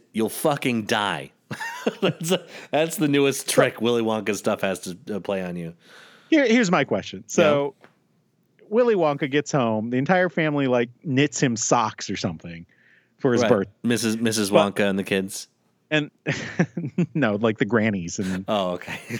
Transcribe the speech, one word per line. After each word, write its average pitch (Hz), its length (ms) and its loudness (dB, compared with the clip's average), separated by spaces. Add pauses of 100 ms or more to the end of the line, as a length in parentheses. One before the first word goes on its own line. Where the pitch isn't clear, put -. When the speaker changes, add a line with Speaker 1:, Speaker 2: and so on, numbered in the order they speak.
(120)
Speaker 1:
you'll 110 180 0
fucking 135 540 -2
die. 98 480 -2 (300)
<laughs> - 400 -6
That's 170 300 -2
a, 180 140 -2 (240)
that's 160 280 0
the 156 100 2
newest 139 420 2
trick - 320 0
Willy 117 220 2
Wonka 110 320 -2
stuff 98 260 -2
has 95 200 -2
to, 92 340 -10
uh, 98 40 -6
play 95 240 -4
on 90 120 -8
you. 85 180 -10 (560)
Speaker 2:
Here, 294 160 6
here's 226 240 4
my 170 140 2
question. 98 420 -6
So 147 560 2
Speaker 1:
Yeah. - 60 -20 (840)
Speaker 2:
Willy 233 240 4
Wonka 151 380 2
gets 143 200 0
home. 113 380 2
The 123 80 0
entire 180 320 2
family, 147 380 0
like, 123 220 2 (140)
knits 143 380 0
him 120 140 2
socks 110 560 0
or 95 60 -6
something 85 500 -8 (500)
for 135 160 0
his 120 80 4
Speaker 1:
Right. 113 80 4
Speaker 2:
birth. 98 180 4 (140)
Speaker 1:
Missus 113 360 0
Missus 110 340 0
Speaker 2:
But 104 240 4
Speaker 1:
Wonka 104 120 2
and 98 120 0
the 98 40 0
kids? 95 440 -4 (420)
Speaker 2:
And 151 220 -2 (500)
<laughs> 165 540 -4
no, 117 220 2
like, 110 200 0
the - 80 0
grannies. 101 540 0
And 95 280 -4
Speaker 1:
Oh, 95 260 -2
okay. - 260 -12 (200)